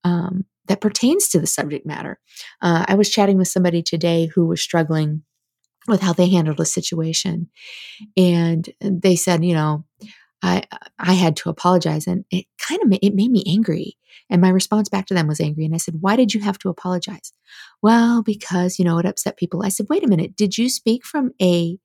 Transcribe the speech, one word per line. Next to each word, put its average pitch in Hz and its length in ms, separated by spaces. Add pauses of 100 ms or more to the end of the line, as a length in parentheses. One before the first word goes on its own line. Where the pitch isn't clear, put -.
um, 180 400 (220)
that 202 140
pertains 269 480
to 165 120
the 156 60
subject 147 400
matter. - 320 (420)
Uh, 170 280
I 196 60
was 202 140
chatting 196 300
with 180 100
somebody 175 340
today 165 440
who 165 200
was 165 140
struggling 156 640 (680)
with 190 140
how 180 100
they 180 160
handled 165 320
a 165 40
situation. 170 840 (680)
And 170 520 (120)
they 185 360
said, 170 280
you 175 100
know, 151 300 (580)
"I, 180 200 (360)
I 180 160
had 170 240
to - 120
apologize." 165 560
And 180 240
it 185 160 (120)
kinda 359 280
ma-, 196 160
it 202 120
made 214 160
me 233 160
angry. 170 500 (340)
And 180 120
my 185 80
response 202 380
back 190 180
to 190 80
them 165 120
was 151 140
angry. 156 240
And 156 100
I 165 40
said, 165 220
"Why 196 160
did 247 180
you 214 60
have 202 200
to - 80
apologize?" 180 640 (500)
"Well, 233 400
because, 185 560
you 180 60
know, 170 140
it 170 80
upset - 300
people." 175 280
I 196 60
said, 208 180
"Wait 370 160
a 269 40
minute. 170 280
Did 202 220
you 240 100
speak 240 360
from 269 360
a 175 440